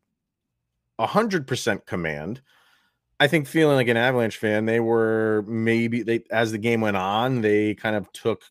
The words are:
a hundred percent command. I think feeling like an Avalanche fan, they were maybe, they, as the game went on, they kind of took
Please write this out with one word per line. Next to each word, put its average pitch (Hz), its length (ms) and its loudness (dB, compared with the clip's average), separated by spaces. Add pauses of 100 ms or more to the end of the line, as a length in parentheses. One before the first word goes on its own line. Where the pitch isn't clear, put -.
(1000)
a 113 80 0
hundred 190 420 0
percent 113 380 -4
command. 85 540 -6 (840)
I 147 60 4
think 147 180 0
feeling 151 300 4
like 123 120 2
an 117 100 4
Avalanche 120 400 0
fan, 110 260 0
they 113 160 0
were 110 640 0
maybe, 113 560 0
they, 113 280 -2
as 113 220 0
the 110 60 -4
game 113 220 0
went 107 160 0
on, 110 460 -2
they 107 320 2
kind 107 200 -4
of 101 180 -6
took - 380 -4